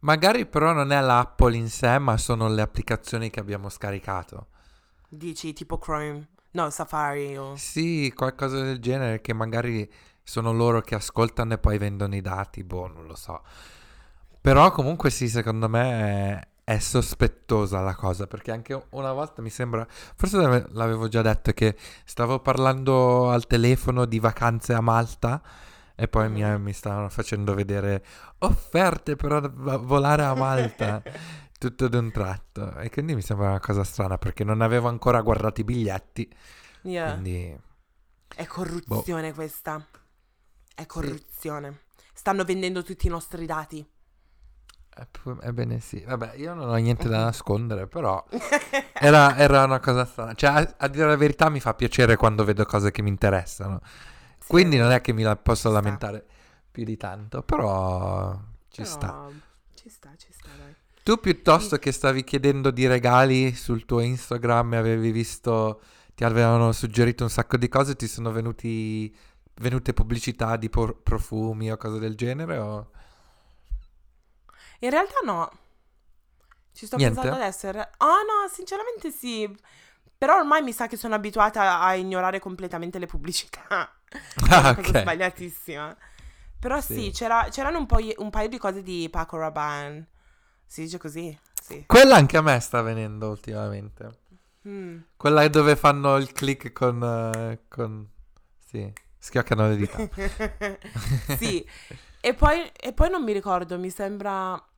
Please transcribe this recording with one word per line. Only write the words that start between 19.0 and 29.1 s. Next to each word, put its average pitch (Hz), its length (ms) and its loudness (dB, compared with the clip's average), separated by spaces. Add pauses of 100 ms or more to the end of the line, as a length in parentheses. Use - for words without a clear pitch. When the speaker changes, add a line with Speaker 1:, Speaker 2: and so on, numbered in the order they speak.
Speaker 1:
volta 143 300 -8
mi 113 80 -10
sembra, 113 380 -6
forse - 480 -4 (340)
l'avevo 113 380 -2
già 113 140 2
detto, 110 300 2
che 110 240 2 (280)
stavo 123 360 -2
parlando 131 920 4
al 120 160 2
telefono 123 600 2
di 113 120 -2
vacanze 117 540 0
a 113 80 2
Malta 117 600 0 (540)
e 113 140 -2
poi 110 220 2
mi, 104 120 -2
Speaker 2:
Mhm. 104 200 0
Speaker 1:
mi 101 100 -6
stavano 101 380 -6
facendo 104 440 -4
vedere 101 500 -2 (340)
offerte 175 800 0